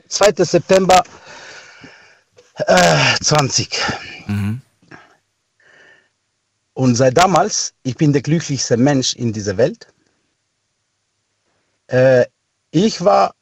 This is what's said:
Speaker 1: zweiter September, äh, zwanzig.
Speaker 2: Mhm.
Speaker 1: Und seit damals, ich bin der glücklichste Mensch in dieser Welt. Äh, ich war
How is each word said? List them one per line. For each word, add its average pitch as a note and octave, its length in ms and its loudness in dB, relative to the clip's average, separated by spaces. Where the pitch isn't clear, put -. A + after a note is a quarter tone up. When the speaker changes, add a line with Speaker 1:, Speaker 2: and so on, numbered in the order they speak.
Speaker 1:
zweiter G3 380 0
September, F#3 580 2
äh, D#3+ 680 2
zwanzig. - 560 -2
Speaker 2:
Mhm. G2+ 340 -6
Speaker 1:
Und B2+ 220 0
seit B2+ 220 2
damals, F#3 560 0
ich B2+ 120 -6
bin D3 180 2
der C#3 80 0
glücklichste D3 560 -2
Mensch C3 380 0
in A#2 180 -4
dieser G2+ 240 -6
Welt. A#2 300 -2
Äh, B2+ 380 2
ich F3+ 320 -2
war G3 380 2